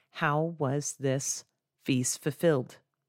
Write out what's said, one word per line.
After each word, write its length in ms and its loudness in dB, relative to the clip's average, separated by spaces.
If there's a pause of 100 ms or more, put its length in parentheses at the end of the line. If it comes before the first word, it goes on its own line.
(120)
How 480 0
was 400 -2
this 440 -2 (400)
feast 380 0
fulfilled? 560 0 (320)